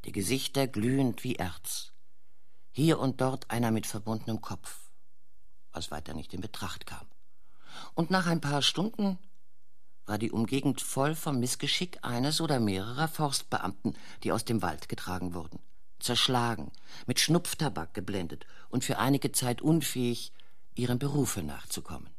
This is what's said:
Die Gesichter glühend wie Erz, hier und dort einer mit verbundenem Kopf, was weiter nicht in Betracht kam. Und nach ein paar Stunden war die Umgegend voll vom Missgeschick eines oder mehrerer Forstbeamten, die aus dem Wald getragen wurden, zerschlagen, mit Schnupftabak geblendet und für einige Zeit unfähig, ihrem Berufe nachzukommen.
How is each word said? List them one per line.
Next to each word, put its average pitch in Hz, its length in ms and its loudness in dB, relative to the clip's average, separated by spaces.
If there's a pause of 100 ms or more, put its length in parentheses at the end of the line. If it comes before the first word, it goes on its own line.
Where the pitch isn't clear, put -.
Die - 80 -4
Gesichter 131 540 2
glühend 123 580 4
wie 127 120 0
Erz, - 580 -4 (760)
hier 156 280 4
und 131 240 2
dort 131 280 0
einer 117 200 4
mit 107 160 2
verbundenem 110 560 -2
Kopf, - 480 -6 (840)
was - 180 -4
weiter 76 220 -6
nicht 78 220 -6
in 92 80 -4
Betracht - 420 -6
kam. - 220 -8 (880)
Und 170 160 2
nach 185 160 6
ein 165 160 2
paar 143 180 2
Stunden 196 580 2 (880)
war 104 140 -2
die 113 120 0
Umgegend 131 520 2
voll 143 320 2
vom 143 260 0
Missgeschick - 640 0
eines 131 380 2
oder 151 180 4
mehrerer 110 480 2
Forstbeamten, - 880 0 (280)
die 80 80 2
aus 110 120 2
dem 113 160 2
Wald 87 300 -2
getragen 92 420 -2
wurden, 82 260 -6 (420)
zerschlagen, 120 680 2 (360)
mit 123 120 2
Schnupftabak 147 760 4
geblendet 95 500 -2 (240)
und - 160 0
für - 140 2
einige 131 340 4
Zeit 123 300 0
unfähig, 131 720 4 (400)
ihrem 123 240 2
Berufe 139 440 2
nachzukommen. - 760 -6